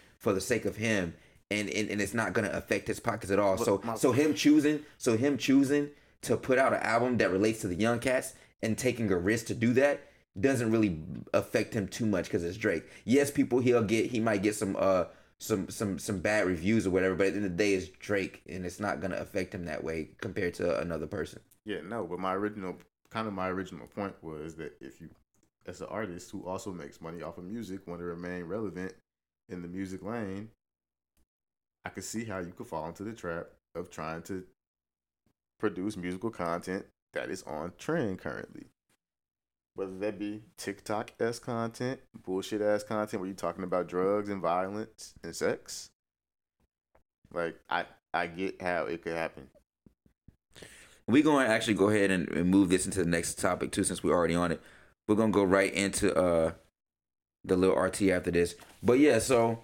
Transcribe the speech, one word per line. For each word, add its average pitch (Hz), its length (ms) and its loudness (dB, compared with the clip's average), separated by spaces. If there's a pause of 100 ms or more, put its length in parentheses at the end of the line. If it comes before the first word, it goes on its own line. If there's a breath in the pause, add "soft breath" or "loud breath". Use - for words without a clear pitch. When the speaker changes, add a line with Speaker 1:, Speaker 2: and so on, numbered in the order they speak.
(200 loud breath)
Speaker 1:
for 110 120 0
the 95 100 0
sake 113 220 0
of 104 140 -4
him, 104 380 0 (360 soft breath)
and, 104 180 -2
and, 104 200 -2
and 104 120 -2
it's 98 120 -2
not 110 200 -2
gonna 104 180 0
affect - 360 -2
his 110 140 -4
pockets 104 300 -4
at 98 80 6
all. 98 180 4
Speaker 2:
But 113 80 0
Speaker 1:
So, 98 180 4
Speaker 2:
my 113 120 -4
Speaker 1:
so 127 180 4
him 151 200 4
choosing, 147 520 4 (120)
so 113 200 2
him 135 200 2
choosing 139 520 4 (320 soft breath)
to 113 160 0
put 127 200 2
out 127 160 4
an - 80 0
album 120 360 2
that 104 120 4
relates 107 320 2
to 107 60 -2
the 90 80 -2
young 117 240 2
cats 131 340 -2 (300 soft breath)
and 110 140 0
taking 120 340 0
a 90 60 6
risk 107 300 0
to 101 60 -4
do 117 200 2
that 139 340 4 (320 soft breath)
doesn't 123 320 2
really 107 280 4 (340)
affect 107 400 0
him 98 140 -2
too - 180 -4
much 92 240 0
'cause 90 140 -2
it's 90 140 -6
Drake. 104 260 0 (220 loud breath)
Yes, 139 260 4
people 131 280 2
he'll 120 240 4
get, 104 280 2
he 120 80 0
might 107 240 2
get 104 120 2
some, 98 220 -2
uh, 92 280 4 (340 loud breath)
some, 98 300 -2
some, 98 300 -4
some 98 200 -4
bad 104 280 2
reviews 92 400 2
or - 20 2
whatever, 92 260 2
but 95 120 4
at 87 60 2
the 95 40 -4
end 104 80 0
of 92 60 -2
the 85 120 -2
day, 101 120 4
it's 90 120 -2 (120)
Drake, 98 500 -4
and 92 160 -8
it's 87 140 -10
not 87 200 -2
gonna 90 180 -4
affect 92 360 -6
him 90 120 -8
that 78 180 -6
way 80 260 -4 (100)
compared 92 360 -4
to 87 260 0
another 80 260 -4
person. - 320 -6 (260)
Speaker 2:
Yeah, 95 220 -6
no, 110 180 -6
but 87 140 -8
my 92 140 -2
original, 101 420 -4 (360)
kind 113 160 -4
of 101 60 -6
my 92 160 -2
original 90 380 -6
point 101 340 -6
was 78 340 -10
that 78 260 -12
if - 180 -18
you, 80 100 -18 (580)
as 90 120 -14
an - 100 -10
artist 92 420 -8
who 101 140 -12
also 92 280 -8
makes 73 260 -14
money 82 220 -12
off 80 160 -12
of 90 80 -14
music, 98 420 -12
want 85 140 -10
to 87 40 -8
remain 87 380 -8
relevant 92 500 -8 (540)
in 90 140 -10
the 87 80 -12
music 95 340 -8
lane, 104 460 -8 (1400)
I - 40 -8
could 95 140 -10
see 110 220 -8
how 95 140 -8
you 87 120 -10
could - 160 -16
fall 80 220 -8
into 87 140 -14
the 110 100 -10
trap 85 340 -8 (260)
of 90 160 -8
trying 80 340 -8
to 95 200 -8 (1160)
produce 98 360 -2
musical 92 340 -6
content 87 560 -4 (280)
that 64 180 -6
is 92 120 -8
on 78 360 -8
trend 127 400 -2
currently. - 460 -10 (1080)
Whether 95 260 -8
that 101 200 -4
be 104 220 -6 (160)
TikTok-esque 113 840 -6
content, 120 560 -6 (240)
bullshit-ass 104 600 0
content 107 360 -2
where 92 80 -6
you're 95 80 -8
talking 87 300 -4
about 90 220 0
drugs 98 420 0
and 98 120 -4
violence 95 800 -4
and 82 140 -12
sex. - 540 -4 (1400)
Like, 85 260 -4 (100)
I, 87 160 -2 (280)
I 87 140 0
get 87 340 -6
how 87 240 0
it 82 160 -6
could 82 120 -6
happen. 78 340 -6 (1600 loud breath)
Speaker 1:
We 139 140 8
gonna 143 280 4
actually 113 240 2
go 95 160 6
ahead 101 200 6
and, 92 200 2
and 87 200 2
move 95 200 6
this 92 160 4
into 95 180 -2
the 85 60 0
next 85 280 -2
topic, 87 340 -2
too, 101 120 0
since 90 180 -2
we're 78 140 2
already 85 200 2
on 87 180 2
it. - 80 -6 (460 loud breath)
We're 107 80 4
gonna 110 180 4
go 101 100 4
right 95 300 4
into, 95 440 2
uh, 85 360 4 (880)
the 92 140 2
Lil 92 180 4
R 92 140 2
T 92 240 2
after 87 180 0
this. 87 240 2 (260 loud breath)
But, 120 180 6
yeah, 135 200 6
so, 117 440 2